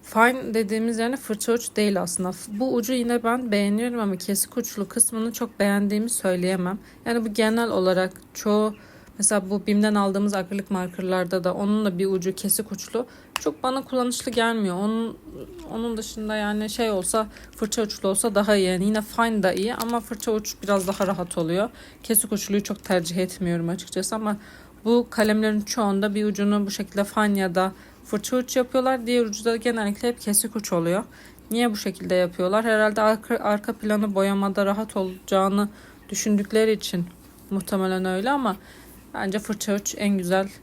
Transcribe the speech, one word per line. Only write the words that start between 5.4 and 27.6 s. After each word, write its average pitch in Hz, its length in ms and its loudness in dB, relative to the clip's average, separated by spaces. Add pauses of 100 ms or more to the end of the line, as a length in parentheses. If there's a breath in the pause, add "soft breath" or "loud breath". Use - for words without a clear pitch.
beğendiğimi 202 500 2
söyleyemem. 185 680 0 (280 loud breath)
Yani 233 180 0
bu 214 100 -4
genel 226 360 2
olarak 185 420 2 (220)
çoğu, 214 400 2 (440 loud breath)
mesela 202 320 2
bu 202 160 -2
bim'den 208 280 4
aldığımız 202 400 2
akrilik 196 360 -4
markerlarda 185 760 -2
da 180 100 0
onun 208 300 0
da 180 140 0
bir 190 80 0
ucu 190 280 0
kesik 208 380 -2
uçlu. 226 340 -6 (340 loud breath)
Çok 302 220 -4
bana 262 220 -2
kullanışlı 247 460 -2
gelmiyor. 226 460 2
Onun, 220 420 -2 (540)
onun 226 240 -4
dışında 214 400 -6
yani 208 340 -2
şey 226 200 0
olsa, 208 360 0 (300 loud breath)
fırça 226 260 -2
uçlu 208 260 -2
olsa 190 260 2
daha 208 220 6
iyi. 190 100 4
Yani 185 180 0
yine 214 180 2
fine 220 400 0
da 185 100 4
iyi 214 220 -2
ama 233 260 -2
fırça 226 320 -4
uç 214 300 -4
biraz 196 260 2
daha 196 180 0
rahat 180 320 -2
oluyor. 175 320 0 (320 loud breath)
Kesik 220 300 0
uçluyu 202 300 0
çok 202 220 -8
tercih 175 320 0
etmiyorum 175 520 0
açıkçası 190 460 -4
ama 214 220 -2 (480 loud breath)
bu 233 260 4
kalemlerin 214 500 2
çoğunda 202 540 0
bir 214 100 0
ucunu 202 420 2
bu 202 40 -4
şekilde 202 340 -2
fine 202 340 2
ya 185 160 0
da 190 180 2 (320 loud breath)